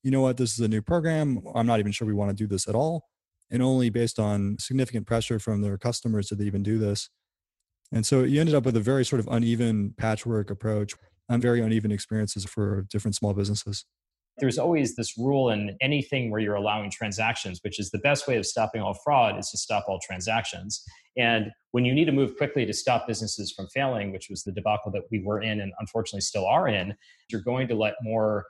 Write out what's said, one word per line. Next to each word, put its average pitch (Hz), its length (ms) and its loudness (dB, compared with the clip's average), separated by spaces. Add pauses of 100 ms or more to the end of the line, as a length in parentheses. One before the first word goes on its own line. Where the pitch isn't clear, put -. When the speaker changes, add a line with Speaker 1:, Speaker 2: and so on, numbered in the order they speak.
Speaker 1:
"You 135 80 0
know 135 120 4
what? 127 140 2
This 120 180 0
is 113 60 -4
a 110 80 2
new 107 140 2
program. 156 600 0 (120)
I'm 117 120 2
not 117 120 4
even 104 140 0
sure 110 160 -2
we 104 60 0
want 101 160 2
to 101 120 -2
do 107 60 -2
this 98 180 -2
at 107 80 -2
all." 156 340 0 (400)
And 123 140 0
only 127 260 4
based 113 300 0
on 104 400 0
significant 123 480 -2
pressure 117 320 0
from 104 220 0
their 101 180 -2
customers 113 520 -2
did 104 80 -4
they 104 80 0
even 101 160 0
do 107 160 2
this. 107 300 0 (840)
And 113 120 2
so 127 200 4
you 139 160 4
ended 160 140 4
up 127 100 4
with 123 120 2
a 110 40 4
very 127 240 2
sort 127 160 0
of 101 80 -4
uneven 117 680 2
patchwork 110 540 0
approach 104 440 -2 (340)
and 120 120 2
very 120 200 4
uneven 110 320 2
experiences 104 540 -2
for 98 440 -2
different 101 240 -2
small 104 200 0
businesses. 101 500 -2 (540)
Speaker 2:
There's 135 200 2
always 143 380 2
this 113 220 -6
rule 131 320 2
in 104 320 -2
anything 131 480 0
where 107 100 -2
you're 104 140 0
allowing 104 360 -2
transactions, 104 720 -4
which 104 160 -6
is 98 120 -6
the 104 80 -4
best 143 280 2
way 123 120 2
of 95 80 -2
stopping 110 340 -2
all - 140 -2
fraud 120 440 2
is - 120 -8
to 110 80 -8
stop 104 300 -2
all 92 140 -2
transactions. 101 800 -4 (360)
And 113 340 2 (200)
when 123 120 2
you 127 100 2
need 156 120 6
to 151 60 2
move 139 260 2
quickly 139 260 0
to 104 80 -2
stop - 340 0
businesses 107 460 -6
from 95 220 -10
failing, 123 360 -2
which 95 200 -12
was 95 120 -10
the 98 100 -8
debacle 104 400 -2
that 95 180 -4
we 104 120 -2
were 104 200 -2
in 107 180 -2
and 98 180 -8
unfortunately 107 440 -6
still 95 240 -2
are 151 200 4
in, 101 280 -2 (340)
you're 107 140 -6
going 123 260 -2
to 117 60 0
let 107 260 0
more 110 500 0